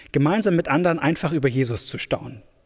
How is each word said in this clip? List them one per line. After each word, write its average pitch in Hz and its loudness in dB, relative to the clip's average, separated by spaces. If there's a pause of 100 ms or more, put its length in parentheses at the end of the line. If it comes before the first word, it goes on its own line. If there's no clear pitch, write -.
(120)
Gemeinsam 185 2
mit 165 0
anderen 165 2
einfach 151 0
über 143 0
Jesus 120 0
zu - -4
staunen, 120 -6 (220)